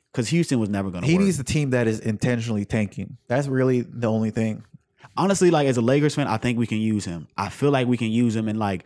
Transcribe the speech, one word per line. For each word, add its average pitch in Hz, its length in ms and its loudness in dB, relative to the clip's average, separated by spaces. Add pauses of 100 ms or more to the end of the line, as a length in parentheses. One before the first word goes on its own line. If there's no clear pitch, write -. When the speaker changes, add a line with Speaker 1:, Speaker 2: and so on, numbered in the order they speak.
(140)
Speaker 1:
'cause 113 140 -2
Houston 156 320 0
was 110 80 0
never 98 240 -2
gonna 87 160 -4
Speaker 2:
He 160 80 4
Speaker 1:
work. 196 80 4
Speaker 2:
needs 185 160 0
a 135 60 -6
team 147 240 0
that 123 180 2
is 110 140 -2
intentionally 113 640 -2
tanking. 104 500 -4 (140)
That's 139 180 0
really 131 340 2
the 117 300 -4
only 110 200 0
thing. 110 320 -4 (540)
Speaker 1:
Honestly, 185 320 4
like, 151 180 4
as 127 100 2
a 120 40 2
Lakers 143 340 4
fan, 143 120 0
I 101 80 0
think 120 240 -2
we 117 80 0
can 107 120 -2
use 110 260 0
him. 85 220 -8 (100)
I 98 100 -4
feel 139 240 0
like 131 160 0
we 123 80 2
can 113 160 -2
use 117 240 2
him, 110 140 -2
and, 107 100 -4
like, 98 260 -2